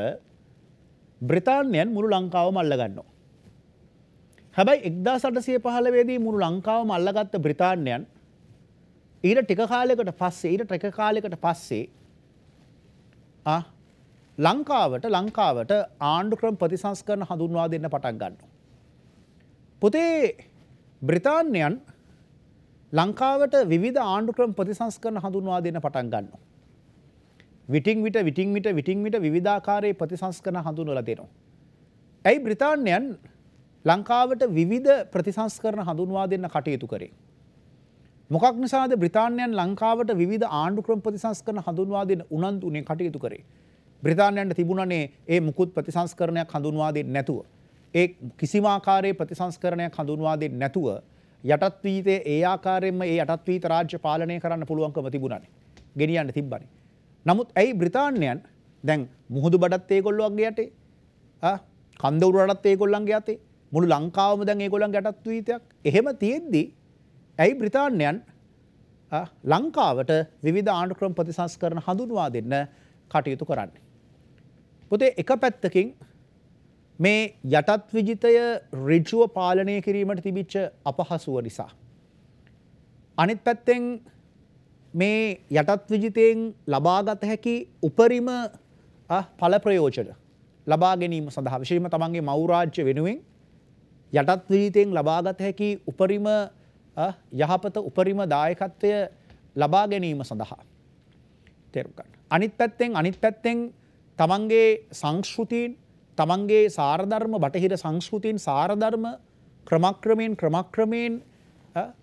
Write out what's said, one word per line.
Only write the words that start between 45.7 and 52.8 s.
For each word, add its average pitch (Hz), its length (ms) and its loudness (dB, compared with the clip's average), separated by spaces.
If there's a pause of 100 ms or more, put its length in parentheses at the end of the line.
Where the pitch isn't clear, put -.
ප්‍රතිසංස්කරණයක් 165 800 -4
හඳුන්වා 151 420 -2
දෙන්නේ 135 200 -4
නැතුව, 135 260 -4 (540)
ඒ 175 140 4 (300)
කිසිම 202 280 0
ආකාරයේ 196 480 2
ප්‍රතිසංස්කරණයක් 170 840 -6
හඳුන්වා 156 440 -2
දෙන්නේ 131 200 -6
නැතුව 139 280 -2 (560)
යටත් 147 400 0
වීතේ 190 420 0
ඒ 151 180 0
ආකාරයෙන්ම 185 580 0